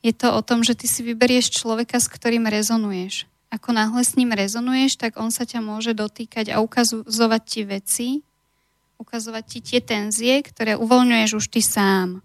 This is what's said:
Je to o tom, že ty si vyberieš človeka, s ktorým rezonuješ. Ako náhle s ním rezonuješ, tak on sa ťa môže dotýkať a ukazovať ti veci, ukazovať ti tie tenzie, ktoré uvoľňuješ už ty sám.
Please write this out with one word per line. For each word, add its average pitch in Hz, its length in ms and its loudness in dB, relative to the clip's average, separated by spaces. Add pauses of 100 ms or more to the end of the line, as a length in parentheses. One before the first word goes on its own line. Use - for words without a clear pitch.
Je 233 80 4
to 233 240 2
o 220 80 -2
tom, 233 160 0
že 233 160 2
ty - 80 -18
si - 160 -4
vyberieš 240 540 2
človeka, 226 420 -2
s 240 160 0
ktorým 233 320 0
rezonuješ. 208 800 -2 (240)
Ako 233 240 -6
náhle 226 320 0
s - 160 0
ním 240 160 2
rezonuješ, 247 640 0
tak 226 160 -4
on 226 160 -4
sa 233 160 -6
ťa 233 160 -6
môže 220 320 -4
dotýkať 214 560 -6
a 220 80 0
ukazovať 226 880 0
ti 220 160 -8
veci, 196 440 -6 (920)
ukazovať 226 460 -10
ti - 180 -14
tie 240 160 0
tenzie, 233 640 0
ktoré 220 320 -2
uvoľňuješ 233 540 4 (100)
už - 80 -4
ty 226 160 2
sám. 190 600 2